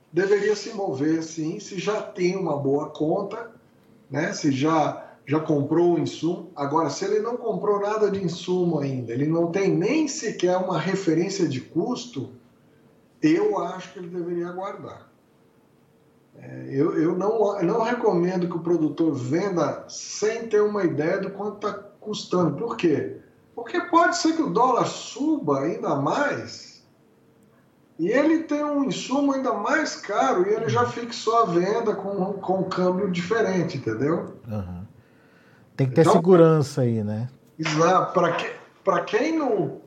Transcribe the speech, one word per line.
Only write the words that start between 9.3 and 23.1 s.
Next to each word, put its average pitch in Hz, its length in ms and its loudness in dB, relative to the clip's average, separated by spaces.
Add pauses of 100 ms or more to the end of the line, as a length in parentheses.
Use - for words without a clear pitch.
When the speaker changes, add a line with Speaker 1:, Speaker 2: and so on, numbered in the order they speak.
Speaker 1:
tem 190 220 2
nem 262 340 2
sequer 180 480 -2
uma 185 220 -2
referência 170 680 0
de 127 120 -4
custo, 165 720 -6 (920)
eu 196 380 4
acho 175 320 -8
que 190 80 -14
ele 175 80 -10
deveria 175 400 -6
aguardar. 185 600 -12 (1300)
É, 131 340 -14
eu, 147 280 0
eu 175 180 2
não, 202 440 0
eu 170 40 0
não 226 180 2
recomendo 185 640 2
que 175 80 -6
o 165 40 -6
produtor 160 540 2
venda 151 720 -2
sem 226 600 -4
ter 208 140 4
uma 208 200 0
ideia 160 380 0
do 185 100 -6
quanto 208 280 -8
tá 254 140 -4 (280)
custando. 180 560 0
Por 233 200 -6
quê? 143 420 0 (360)